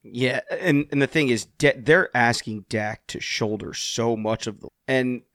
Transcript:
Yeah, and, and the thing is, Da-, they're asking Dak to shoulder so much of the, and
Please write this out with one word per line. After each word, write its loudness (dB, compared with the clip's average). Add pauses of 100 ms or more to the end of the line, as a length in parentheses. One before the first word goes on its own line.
Yeah, -2 (100)
and, 2
and 0
the 4
thing 2
is, 0
Da-, 2
they're 4
asking 0
Dak -6
to -10
shoulder -4
so -2
much -4
of -10
the, -16 (200)
and 0 (120)